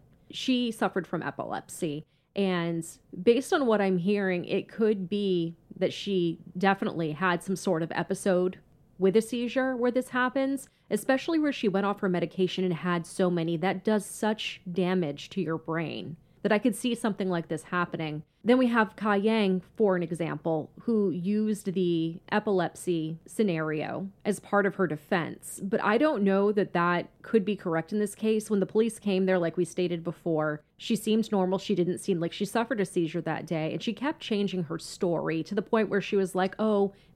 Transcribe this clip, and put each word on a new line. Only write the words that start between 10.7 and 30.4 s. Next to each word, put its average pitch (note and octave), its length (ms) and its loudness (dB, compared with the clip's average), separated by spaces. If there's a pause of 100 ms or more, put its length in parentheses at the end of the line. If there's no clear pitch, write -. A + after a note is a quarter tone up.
especially C4+ 480 0
where D4+ 140 2
she - 160 -2
went G3 180 2
off G3+ 140 0
her G#3 80 0
medication F3+ 560 0
and F3+ 120 0
had F3 300 -2
so F3+ 240 0
many. E3+ 280 0
That F#3 260 -2
does G#3+ 220 2
such - 560 -4 (100)
damage F3 600 0
to G3 100 -4
your D#3+ 160 -2
brain D3+ 580 -6 (280)
that G3 80 2
I G#3+ 80 4
could G#3+ 160 2
see A#3+ 200 -2
something G3+ 340 -2
like E3+ 200 -2
this D#3+ 140 -6
happening. D#3+ 600 -4 (200)
Then B3 140 4
we C4 100 4
have A#3 280 2
Ka G#3 180 0
Yang, G3+ 480 4 (140)
for G3 200 4
an F3 60 0
example, D#3 800 -2
who G#3 320 2
used G3+ 600 -2
the E3+ 480 0 (120)
epilepsy F3 960 0
scenario D#3+ 800 -2 (160)
as G3+ 140 0
part G3+ 260 2
of F#3 80 2
her F#3 140 0
defense. D3 720 -4
But G3 220 -2
I G#3+ 160 4
don't C#4+ 240 4
know G3 280 4
that G3+ 220 0
that F3 360 2 (120)
could G#3 240 2
be G3+ 100 0
correct D#3+ 380 -2
in G#3 60 0
this G#3 160 -2
case. G#3+ 340 0
When G#3 100 2
the F#3 60 4
police A3 320 0
came F#3+ 300 2
there, F#3 100 4
like E3 200 0
we F3+ 80 2
stated E3+ 380 -2
before, D#3 600 -2 (140)